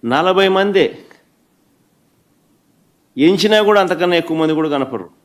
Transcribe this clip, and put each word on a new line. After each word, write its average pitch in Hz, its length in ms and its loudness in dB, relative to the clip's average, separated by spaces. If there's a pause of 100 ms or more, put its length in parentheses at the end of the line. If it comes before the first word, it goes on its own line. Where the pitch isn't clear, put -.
నలభై 180 440 0
మందే, 190 400 0 (2250)
ఎంచినా 196 440 2
కూడా 208 200 2
అంతకన్నా 175 360 -2
ఎక్కువ 165 200 -4
మంది 156 160 0
కూడా 156 160 -2
కనపడరు. 127 400 -6 (160)